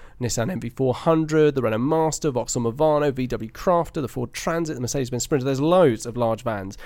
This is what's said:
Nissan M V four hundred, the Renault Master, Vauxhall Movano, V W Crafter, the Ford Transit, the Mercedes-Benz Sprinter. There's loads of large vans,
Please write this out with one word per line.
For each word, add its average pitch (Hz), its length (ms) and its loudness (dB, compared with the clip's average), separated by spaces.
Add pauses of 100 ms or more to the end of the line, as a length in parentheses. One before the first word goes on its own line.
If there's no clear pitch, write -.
(200)
Nissan 120 320 -2
M 143 80 -6
V 120 80 -6
four 127 240 0
hundred, 156 640 4
the 135 80 -2
Renault 110 160 0
Master, 156 520 0
Vauxhall 123 300 -2
Movano, 147 500 2
V 127 160 -2
W 113 240 -6
Crafter, 170 520 0
the 120 60 -4
Ford - 260 -8
Transit, 165 400 -4
the 127 80 -8
Mercedes-Benz 123 400 -4
Sprinter. 135 240 0
There's 135 160 0
loads 160 420 4
of 117 100 -8
large 113 280 0
vans, 101 420 -4